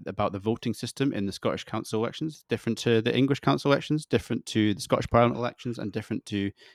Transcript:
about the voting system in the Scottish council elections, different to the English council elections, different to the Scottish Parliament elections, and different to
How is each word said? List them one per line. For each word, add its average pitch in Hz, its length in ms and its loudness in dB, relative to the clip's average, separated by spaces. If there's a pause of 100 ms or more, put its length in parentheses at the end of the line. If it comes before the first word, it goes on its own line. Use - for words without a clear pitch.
about 98 260 -2
the 98 60 -4
voting 110 360 -2
system 135 360 -4
in 101 140 -4
the 98 80 -4
Scottish - 320 -4
council 110 380 -4
elections, 156 480 -6
different 113 260 -2
to 113 240 4
the 117 160 2
English 135 240 2
council 143 320 2
elections, 151 320 0
different - 400 -2
to 107 300 2
the - 80 -10
Scottish - 260 0
Parliament 120 300 6
elections, 120 400 -6
and 110 120 -6
different 107 360 -6
to 101 240 0 (240)